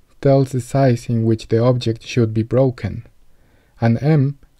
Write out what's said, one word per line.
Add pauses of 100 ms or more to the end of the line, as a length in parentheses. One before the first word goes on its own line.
(220)
tells
the
size
in
which
the
object
should
be
broken, (760)
and
M (220)